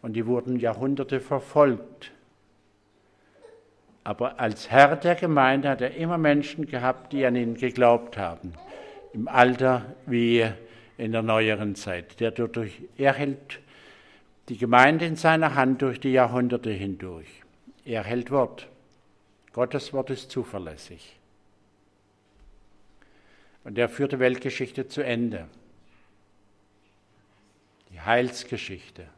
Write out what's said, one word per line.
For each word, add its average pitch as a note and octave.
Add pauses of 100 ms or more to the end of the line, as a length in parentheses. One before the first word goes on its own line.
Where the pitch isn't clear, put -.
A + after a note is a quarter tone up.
und A2+
die A2+
wurden B2
Jahrhunderte C3
verfolgt. C3+ (1900)
Aber -
als A2
Herr C#3+
der E3+
Gemeinde C#3
hat B2+
er B2+
immer E3
Menschen D3
gehabt, B2+
die C#3
an B2
ihn A#2
geglaubt A#2+
haben, F2+ (600)
im A2+
Alter B2+ (200)
wie A#2 (520)
in A2
der A2+
neueren G#2+
Zeit. -
Der A2+
durch, A2+ (160)
er C#3
hält C#3 (920)
die A#2+
Gemeinde B2+
in D#3+
seiner D#3+
Hand C3
durch C3
die C3+
Jahrhunderte B2
hindurch. F#2+ (420)
Er A2+
hält A#2
Wort. C3+ (840)
Gottes B2+
Wort C3+
ist -
zuverlässig. F2 (2500)
Und G#2+
er A#2+
führt C#3
die C3
Weltgeschichte B2+
zu -
Ende. A#2 (2500)
Die E2+
Heilsgeschichte. G#2+ (120)